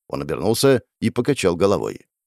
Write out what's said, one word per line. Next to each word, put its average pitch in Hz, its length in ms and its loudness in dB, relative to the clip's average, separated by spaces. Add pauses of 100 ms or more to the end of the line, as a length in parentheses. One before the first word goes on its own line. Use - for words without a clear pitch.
Он 67 140 -8
обернулся 107 600 0 (180)
и 110 100 0
покачал 110 460 0
головой. 80 500 0 (200)